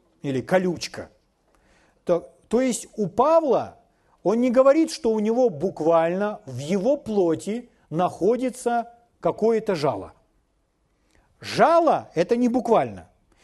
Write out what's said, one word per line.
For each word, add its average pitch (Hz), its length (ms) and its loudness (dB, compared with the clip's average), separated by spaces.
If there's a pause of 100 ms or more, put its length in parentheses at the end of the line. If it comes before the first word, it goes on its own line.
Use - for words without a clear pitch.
(240)
или 131 180 -4
колючка. 170 680 -4 (920)
То, 175 300 -2 (140)
то 226 140 0
есть 262 260 -2 (100)
у 208 100 -2
Павла 247 680 2 (460)
он 220 180 0
не 254 80 2
говорит, 277 400 4
что - 220 -2
у 220 80 0
него 226 320 2
буквально 165 960 0
в 127 100 -12
его 190 400 0
плоти 202 720 -2 (220)
находится 233 1000 -2 (280)
какое-то 214 560 0
жало. 117 380 -4 (1300)
Жало — 202 760 2
это 180 200 0
не 247 140 0
буквально. 156 580 0 (360)